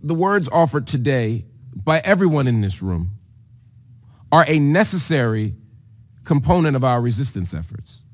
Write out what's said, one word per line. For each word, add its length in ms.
the 140
words 380
offered 340
today 580
by 300
everyone 420
in 140
this 200
room 300
are 160
a 140
necessary 960
component 540
of 80
our 160
resistance 520
efforts. 600